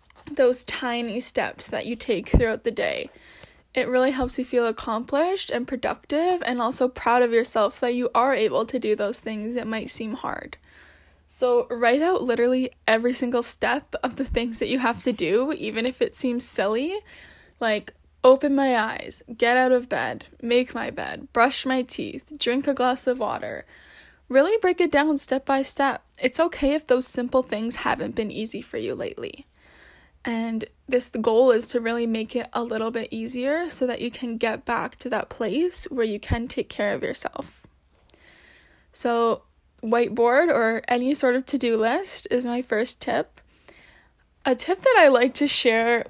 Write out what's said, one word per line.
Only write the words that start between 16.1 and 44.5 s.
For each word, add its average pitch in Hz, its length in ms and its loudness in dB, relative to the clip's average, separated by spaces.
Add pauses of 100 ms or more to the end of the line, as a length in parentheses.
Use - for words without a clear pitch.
seems 247 320 0
silly, 233 480 0 (640)
like 214 360 -2 (280)
open 269 320 8
my 269 220 2
eyes, - 460 -4 (160)
get 240 180 4
out 254 160 6
of 247 160 2
bed, 123 380 -4 (160)
make 247 320 0
my 233 160 -6
bed, - 420 -10
brush 247 320 2
my 262 160 0
teeth, - 580 -8
drink 262 300 0
a 277 60 2
glass 254 320 0
of 254 120 0
water. - 460 -6 (640)
Really 320 320 4
break 370 180 2
it 339 140 2
down 294 240 4
step 269 300 -2
by 269 160 2
step. 269 420 -2 (140)
It's 254 200 0
okay 320 360 2
if 302 120 -4
those 254 200 2
simple 254 360 0
things 226 340 -6
haven't - 380 -4
been 220 160 -4
easy - 300 -6
for - 160 -10
you - 180 -4
lately. - 520 -10 (800)
And 226 400 -4 (200)
this, 247 220 0
the - 100 -6
goal 226 320 6
is 233 180 2
to 240 120 0
really 233 260 -2
make 220 300 -4
it 233 160 -4
a 240 100 -2
little 226 280 -4
bit 233 200 -6
easier 254 600 -4
so - 160 -2
that 247 160 -4
you 240 80 -4
can 233 260 -6
get 226 300 -4
back - 300 -4
to - 120 -12
that - 220 -4
place 294 560 -2
where 247 180 -2
you 214 160 -4
can 240 260 -4
take 262 220 -6
care 208 240 -4
of - 100 -6
yourself. - 640 -8 (1300)
So 233 520 0 (380)
whiteboard 240 640 4
or 226 380 2
any 247 280 2
sort 254 200 2
of 262 120 0
to-do 240 300 0
list 247 540 -2
is 247 160 0
my 240 160 -2
first 240 380 -2
tip. - 400 -4 (1040)
A 262 100 2